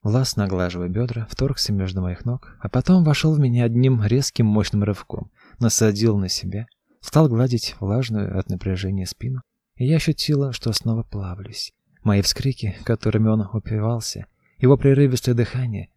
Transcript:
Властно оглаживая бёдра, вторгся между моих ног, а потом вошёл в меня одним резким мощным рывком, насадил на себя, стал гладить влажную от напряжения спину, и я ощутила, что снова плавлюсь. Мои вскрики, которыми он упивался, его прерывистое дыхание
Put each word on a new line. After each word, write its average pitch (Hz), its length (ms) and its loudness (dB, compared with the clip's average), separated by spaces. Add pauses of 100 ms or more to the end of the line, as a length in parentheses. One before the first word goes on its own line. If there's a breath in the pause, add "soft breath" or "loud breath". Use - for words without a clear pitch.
Властно 110 420 0
оглаживая 90 440 -2
бёдра, 113 420 -4
вторгся 131 420 -2
между 95 280 -2
моих 90 240 -6
ног, - 360 -8
а - 80 -8
потом 180 340 4
вошёл 156 320 2
в 147 60 2
меня 120 240 4
одним 120 400 2
резким 120 420 2
мощным 104 380 2
рывком, - 460 -6 (280 soft breath)
насадил 110 580 2
на 95 120 -2
себя, 98 380 -8 (340)
стал 151 280 2
гладить 120 520 0
влажную 107 580 -2
от 92 100 -4
напряжения 95 580 -4
спину, 127 360 -8 (320)
и 123 120 -2
я 160 100 4
ощутила, 143 560 0
что 113 200 -4
снова 113 300 -2
плавлюсь. 98 720 -10 (300)
Мои 101 200 4
вскрики, 113 600 -2
которыми 110 440 2
он 110 240 0
упивался, 110 760 -4 (320)
его 131 180 6
прерывистое 131 580 4
дыхание 117 640 -4